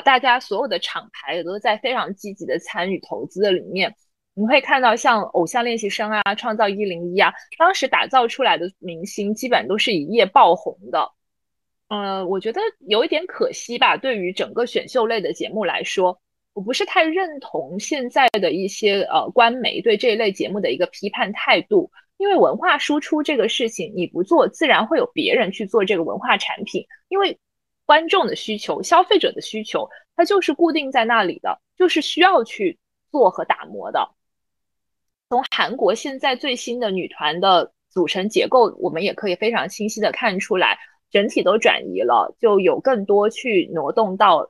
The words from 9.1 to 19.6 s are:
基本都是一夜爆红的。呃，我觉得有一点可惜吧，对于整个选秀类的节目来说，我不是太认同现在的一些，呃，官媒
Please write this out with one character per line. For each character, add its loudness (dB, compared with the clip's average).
基 -6
本 2
都 0
是 -4
一 -2
夜 2
爆 6
红 -6
的。 -2
呃， -4
我 -2
觉 -6
得 -4
有 2
一 -4
点 -2
可 -4
惜 -10
吧， 2
对 -4
于 -4
整 -6
个 -2
选 -4
秀 0
类 -2
的 -4
节 -8
目 -4
来 -4
说， 0
我 -10
不 -6
是 -2
太 0
认 -2
同 -8
现 -6
在 4
的 0
一 -4
些， 0
呃， -2
官 4
媒 -4